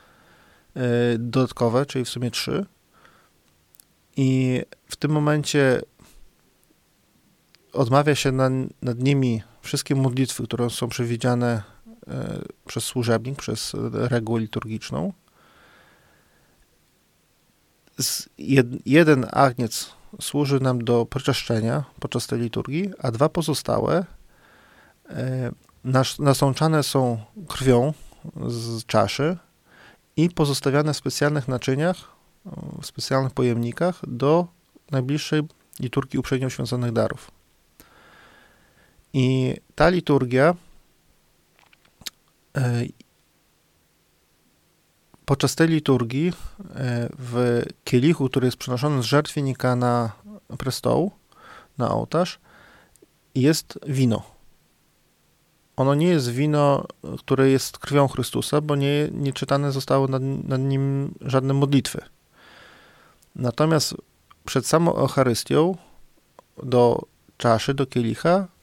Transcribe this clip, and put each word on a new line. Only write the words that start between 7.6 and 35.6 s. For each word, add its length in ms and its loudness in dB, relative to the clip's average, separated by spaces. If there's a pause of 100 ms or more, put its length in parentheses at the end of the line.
odmawia 420 4
się 160 0
na-, 180 2 (320)
nad 180 -4
nimi 420 2 (200)
wszystkie 340 -4
modlitwy, 480 0
które 260 -2
są 200 -4
przewidziane, 720 0 (440)
e, 340 -8 (240)
przez 180 -8
służebnik, 540 -2
przez 360 -8 (180)
regułę 480 -2
liturgiczną. 720 -6 (2750)
Z-, 320 -6 (100)
jed-, 460 2
jeden 460 6
agniec 600 0 (300)
służy 380 0
nam 240 -2
do 220 2
proczeszczenia 800 -2 (160)
podczas 280 -6
tej 120 -2
liturgii, 600 -4
a 120 -4
dwa 180 2
pozostałe, 760 -2 (1040)
e, 420 -6 (320)
nas-, 360 0
nasączane 640 2
są 340 0 (300)
krwią 460 2 (540)
z 380 -6
czaszy 520 0 (800)
i 120 4
pozostawiane 640 0
w 40 -6
specjalnych 500 -2
naczyniach, 480 0 (880)
w 40 -12
specjalnych 480 -2
pojemnikach 720 -2
do 400 2 (440)
najbliższej 500 -2 (380)